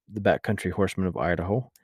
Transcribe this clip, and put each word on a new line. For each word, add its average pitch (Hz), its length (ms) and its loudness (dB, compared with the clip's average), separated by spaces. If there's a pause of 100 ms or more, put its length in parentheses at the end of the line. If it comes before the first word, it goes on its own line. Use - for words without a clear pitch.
(120)
the 107 80 -6
Backcountry 98 520 0
Horsemen 92 340 0
of 87 100 -2
Idaho. 87 540 0 (140)